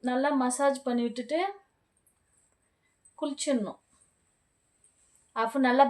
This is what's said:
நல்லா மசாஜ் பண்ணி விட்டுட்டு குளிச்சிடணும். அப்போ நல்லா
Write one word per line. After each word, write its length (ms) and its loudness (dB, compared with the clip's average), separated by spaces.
நல்லா 280 0
மசாஜ் 520 0
பண்ணி 180 -2
விட்டுட்டு 380 -4
குளிச்சிடணும். 600 -4
அப்போ 280 -2
நல்லா 300 6